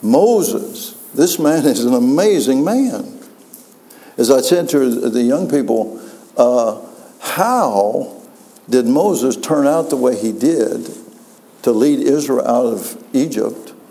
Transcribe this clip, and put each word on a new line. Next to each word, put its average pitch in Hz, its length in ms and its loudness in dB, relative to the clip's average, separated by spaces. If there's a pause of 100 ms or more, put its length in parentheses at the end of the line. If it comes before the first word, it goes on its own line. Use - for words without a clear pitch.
Moses, 151 920 2 (200)
this 160 240 0
man 151 260 0
is 127 200 2
an 123 100 2
amazing 135 680 2
man. 208 560 -2 (1000)
As 117 120 2
I 131 120 6
said 170 260 0
to 135 220 2 (180)
the 120 140 0
young 147 260 0
people, 113 500 -2 (380)
uh, 120 400 2 (440)
how 139 880 0 (600)
did 123 180 2
Moses 139 480 0
turn 143 320 -2
out 160 220 0
the 147 80 -2
way 127 180 0
he 107 160 -4
did 120 600 -2 (720)
to 123 100 2
lead 135 280 2
Israel 139 460 0
out 123 200 0
of 110 300 -6 (180)
Egypt 127 580 -2 (180)